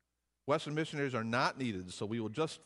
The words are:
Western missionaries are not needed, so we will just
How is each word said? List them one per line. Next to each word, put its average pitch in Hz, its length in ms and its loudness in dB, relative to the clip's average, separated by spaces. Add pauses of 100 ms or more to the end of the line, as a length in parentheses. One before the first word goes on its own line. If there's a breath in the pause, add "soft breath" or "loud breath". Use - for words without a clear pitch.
(460)
Western 147 280 2
missionaries 143 400 0
are 113 100 2
not 127 340 2
needed, 92 340 -2
so 110 140 -4
we 117 140 -2
will 107 80 -2
just 151 380 -2